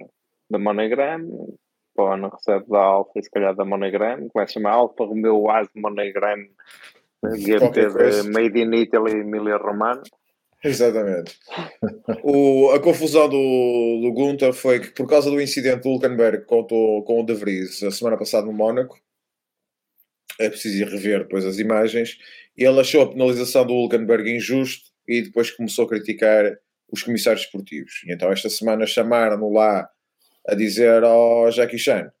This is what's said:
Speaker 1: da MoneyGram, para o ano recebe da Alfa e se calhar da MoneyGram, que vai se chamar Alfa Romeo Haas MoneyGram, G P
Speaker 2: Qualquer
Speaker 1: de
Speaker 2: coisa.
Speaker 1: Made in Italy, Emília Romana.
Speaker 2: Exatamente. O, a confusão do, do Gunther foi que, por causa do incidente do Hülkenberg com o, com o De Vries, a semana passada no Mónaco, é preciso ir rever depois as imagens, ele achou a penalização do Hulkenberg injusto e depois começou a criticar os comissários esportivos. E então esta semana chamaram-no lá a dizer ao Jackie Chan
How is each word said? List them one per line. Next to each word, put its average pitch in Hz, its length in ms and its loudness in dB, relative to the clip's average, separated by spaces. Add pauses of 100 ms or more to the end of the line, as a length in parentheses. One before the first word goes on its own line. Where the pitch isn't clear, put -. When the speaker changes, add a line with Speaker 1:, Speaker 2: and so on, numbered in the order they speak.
(500)
Speaker 1:
da 107 80 -2
MoneyGram, 120 960 -4 (420)
para 101 80 0
o 98 80 0
ano 98 180 -6
recebe - 380 -4
da 101 160 2
Alfa 98 320 2
e 104 80 -8
se - 80 -20
calhar 98 240 -2
da 101 80 -4
MoneyGram, 101 640 -4
que - 60 -18
vai 104 120 -2
se - 100 -12
chamar 104 180 -2
Alfa 120 320 0
Romeo 107 440 0
Haas 107 240 0
MoneyGram, 104 720 -4 (920)
G 101 160 0
P 107 60 4
Speaker 2:
Qualquer 120 280 4
Speaker 1:
de 98 60 -4
Speaker 2:
coisa. 104 380 2
Speaker 1:
Made 113 280 0
in 113 140 0
Italy, 113 400 2
Emília 107 420 -4
Romana. 104 480 -4 (580)
Speaker 2:
Exatamente. 107 760 -2 (840)
O, 135 500 4
a 139 100 4
confusão 156 480 4
do, 123 720 0
do 120 100 0
Gunther 139 400 0
foi 127 300 0
que, - 100 -14
por 131 160 -6
causa 143 240 4
do 143 80 0
incidente 127 440 -2
do 135 100 0
Hülkenberg 117 520 0
com 117 240 0
o, 110 340 2
com 117 180 0
o 113 40 -4
De 113 80 -2
Vries, 98 480 -6
a 98 100 -4
semana 113 260 -4
passada 104 280 -2
no 110 60 -8
Mónaco, 117 480 -2 (1400)
é 110 120 -2
preciso 101 320 -6
ir 101 80 -4
rever 101 300 -2
depois 95 260 -4
as 95 140 -6
imagens, 110 580 0 (400)
ele 131 200 4
achou 135 260 4
a 127 60 -2
penalização 127 560 0
do 120 80 -2
Hulkenberg 113 560 0
injusto 120 640 -4 (160)
e 120 140 0
depois 117 280 -2
começou 113 360 -4
a - 20 -8
criticar 104 680 0 (340)
os 104 120 -10
comissários 110 400 -2
esportivos. - 640 -14
E 90 60 -10
então 90 180 -2
esta 98 200 -4
semana 110 360 -2
chamaram-no 110 680 0
lá 107 360 2 (580)
a 104 60 0
dizer 113 500 4
ao 117 460 6
Jackie 117 300 0
Chan 101 420 -2